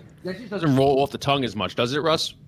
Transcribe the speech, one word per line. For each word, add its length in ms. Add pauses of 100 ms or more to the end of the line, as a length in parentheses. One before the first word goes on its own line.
(240)
That 120
just 140
doesn't 260
roll 240
off 120
the 60
tongue 260
as 120
much, 200
does 180
it, 60
Russ? 340 (120)